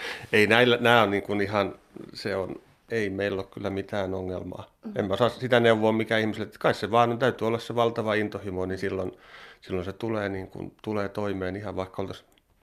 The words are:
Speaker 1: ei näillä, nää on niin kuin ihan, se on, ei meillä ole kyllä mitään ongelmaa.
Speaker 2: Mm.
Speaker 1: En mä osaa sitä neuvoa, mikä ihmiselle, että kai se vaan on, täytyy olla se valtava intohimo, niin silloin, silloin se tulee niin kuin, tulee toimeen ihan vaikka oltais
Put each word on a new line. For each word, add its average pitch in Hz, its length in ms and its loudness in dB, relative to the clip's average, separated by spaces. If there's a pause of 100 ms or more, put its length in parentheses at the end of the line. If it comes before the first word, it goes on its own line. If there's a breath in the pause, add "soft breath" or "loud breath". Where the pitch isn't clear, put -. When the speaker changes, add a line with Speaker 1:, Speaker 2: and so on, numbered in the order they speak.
(340 loud breath)
Speaker 1:
ei 107 140 8
näillä, 120 340 6
nää 117 220 8
on 101 80 2
niin 98 120 0
kuin 104 180 -2
ihan, 101 340 0 (380)
se 101 220 -6
on, 95 200 -4 (360)
ei 110 180 -2
meillä 98 320 -2
ole 98 100 -8
kyllä 101 180 -6
mitään 98 440 -4
ongelmaa. 92 520 -6 (200)
Speaker 2:
Mm. 220 100 -12
Speaker 1:
En 110 100 0
mä 95 80 0
osaa 113 160 4
sitä 123 300 2
neuvoa, 110 320 6
mikä 110 260 0
ihmiselle, 110 300 -2
että - 120 -18
kai - 140 2
se 101 180 -4
vaan 117 200 4
on, 117 80 -4
täytyy 117 280 0
olla 113 120 -2
se 117 160 -8
valtava 117 380 0
intohimo, 101 520 -4
niin 95 140 -4
silloin, 95 320 -4 (500 loud breath)
silloin 92 240 -6
se 95 80 -8
tulee 107 360 -4
niin 95 180 -8
kuin, - 340 -12
tulee 104 280 -4
toimeen 95 460 -4
ihan 101 200 -8
vaikka 95 260 -6
oltais 95 220 -8 (400)